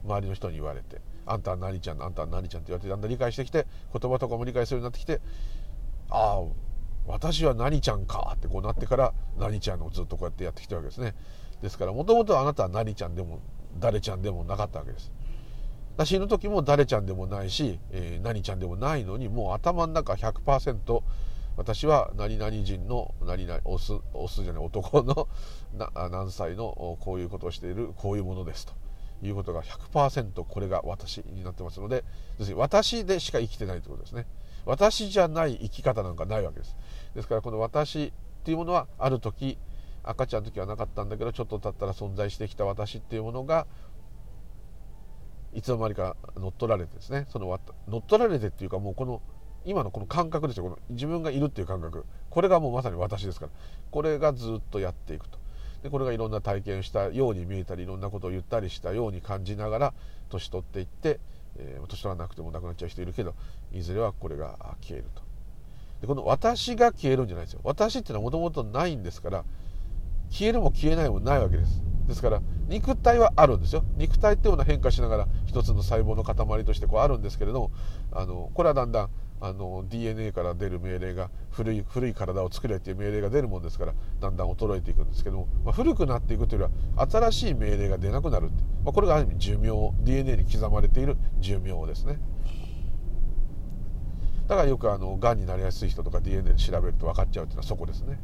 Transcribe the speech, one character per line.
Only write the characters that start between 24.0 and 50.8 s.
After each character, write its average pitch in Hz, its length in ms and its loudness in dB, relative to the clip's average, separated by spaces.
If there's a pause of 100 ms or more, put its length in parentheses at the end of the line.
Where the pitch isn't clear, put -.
オ 76 140 -4
ス - 160 -2
じ - 60 -2
ゃ 87 40 -2
な - 80 -2
い、 - 20 -2
男 104 400 2
の、 139 240 2 (500)
な、 110 140 -6 (180)
何 92 220 -4
歳 90 240 -4
の、 90 460 -6
こ 92 140 -4
う 90 40 -4
い 87 60 -4
う 85 40 -6
こ 101 80 -8
と 85 100 -6
を 85 40 -6
し - 80 -10
て 90 80 -8
い 90 80 -6
る、 107 220 -6
こ 101 140 -4
う 101 60 -2
い 104 40 -2
う - 20 -4
も 92 100 -4
の 92 120 -6
で 80 100 -8
す - 100 -8
と - 80 -10 (480)
い 98 80 -6
う 101 60 -4
こ 98 80 -4
と 90 80 -6
が 85 100 -4
百 - 280 -10
パ 143 160 2
ー 135 40 2
セ 131 120 -4
ン 101 100 -6
ト、 90 140 -8
こ - 160 -6
れ 98 80 -4
が - 160 0
私 - 320 -8
に 92 260 -10
な 90 80 -8
っ - 20 -10
て - 100 -10
ま 85 60 -8
す 87 120 -12
の 101 80 -8
で、 127 160 -4 (320)
要 107 80 -6
す 101 60 -4
る 80 40 -6
に 90 60 0
私 208 440 2
で 180 140 0
し - 120 -6
か 139 80 0
生 117 100 -2
き - 80 -6
て 110 80 -4
な 92 100 -4
い 85 60 -6
と - 60 -10
い - 20 -12
う - 20 -10
こ - 60 -10
と - 60 -8
で - 60 -12
す - 60 -10
ね。 117 100 -8 (400)
私 202 440 2
じ 196 100 0
ゃ 175 80 6
な 160 200 0
い 120 100 -4
生 107 120 -6
き - 140 -8
方 110 200 0
な 92 80 -6
ん 85 40 -8
か 82 100 -6
な 107 120 -2
い 104 60 0
わ 76 100 -6
け 78 60 -10
で - 60 -6
す。 - 120 -8 (360)
で - 80 -6
す - 60 -8
か 117 80 0
ら、 110 60 0
こ 120 100 -6
の 110 80 -4
私 143 460 -2
っ - 60 -8 (340)
て 160 60 -2
い - 20 2
う 160 40 0
も 170 60 -2
の 170 80 -4
は、 165 160 2 (100)
あ 135 120 2
る 131 100 0
時、 135 380 -6 (460)
赤 123 240 -4
ち - 80 -4
ゃ 110 40 2
ん 107 40 -6
の 110 60 -8
時 - 100 -10
は 92 60 -4
な 107 100 -6
か 110 100 -4
っ - 20 -6
た - 160 -6
ん 101 60 -4
だ 107 80 -4
け 110 80 -4
ど、 117 80 -4
ち - 60 -8
ょ 123 40 -2
っ - 40 -6
と 107 120 -4
経 104 100 -4
っ 98 40 -8
た - 120 -4
ら 95 80 -2
存 98 220 -6
在 101 160 -2
し - 60 -8
て 110 100 -6
き - 80 -10
た 101 100 -2
私 101 340 -4
っ - 20 -12
て - 140 -8
い 113 40 -2
う 110 40 -4
も 110 80 -6
の 131 120 -6
が、 156 240 0 (1900)
い 110 80 -8
つ - 80 -8
の 123 80 2
間 110 120 0
に 101 60 -6
か 92 200 -2 (200)
乗 95 140 -6
っ 90 60 -10
取 113 140 -2
ら 110 80 4
れ 87 80 -4
て - 100 -12
で 87 60 -12
す - 80 -12
ね、 139 200 -4
そ - 100 -8
の 95 100 -6
わ 92 100 -4
た-、 - 140 -12 (140)
乗 113 120 -4
っ 110 60 -12
取 214 160 6
ら 233 80 4
れ 160 100 0
て 107 80 -2
っ 92 40 -2
て - 120 -8
い 95 40 -6
う - 20 -6
か、 92 100 -4
も 98 120 -6
う 90 40 -8
こ 131 100 -4
の、 123 160 -6 (440)
今 180 180 -2
の 101 80 -6
こ - 80 -6
の 101 60 -6
感 160 240 -2
覚 156 180 -2
で 127 60 -2
す - 40 -6
よ。 90 60 -4
こ 90 60 -4
の 85 100 -10 (100)